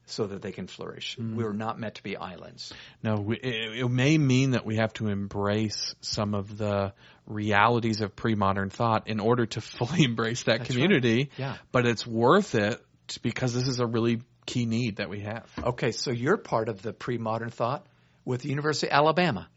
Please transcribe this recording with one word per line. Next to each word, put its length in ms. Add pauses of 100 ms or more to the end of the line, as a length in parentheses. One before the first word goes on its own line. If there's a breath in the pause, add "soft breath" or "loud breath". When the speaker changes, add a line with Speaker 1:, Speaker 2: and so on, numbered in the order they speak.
Speaker 1:
so 220
that 140
they 100
can 160
flourish. 500
Speaker 2:
Mm. 180
Speaker 1:
We're 180
not 260
meant 160
to 80
be 140
islands. 560 (280 loud breath)
Speaker 2:
No, 140
we, 220
it, 420
it 100
may 280
mean 340
that 140
we 100
have 200
to 120
embrace 920
some 340
of 220
the 340 (340 loud breath)
realities 760
of 140
pre-modern 540
thought 380
in 140
order 240
to 160
<laughs> 140
fully 280
embrace 400
that 160
Speaker 1:
That's 100
right. 120
Speaker 2:
community. 560
Speaker 1:
Yeah. 180 (160)
Speaker 2:
But 160
it's 180
worth 480
it 300 (380)
because 320
this 140
is 120
a 80
really 340 (240)
key 200
need 320
that 120
we 120
have. 280 (140)
Speaker 1:
Okay, 280
so 200
you're 260
part 320
of 120
the 100
pre-modern 580
thought 360 (400 soft breath)
with 160
the 80
University 380
of 60
Alabama. 640